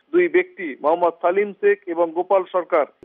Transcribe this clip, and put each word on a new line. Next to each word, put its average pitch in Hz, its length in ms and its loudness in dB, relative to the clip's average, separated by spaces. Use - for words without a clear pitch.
দুই 175 160 4
ব্যক্তি 180 540 -2
মোহাম্মদ 170 400 0
সালিম 196 320 0
শেখ 202 340 0
এবং 170 240 -2
গোপাল 180 400 0
সরকার, 170 340 0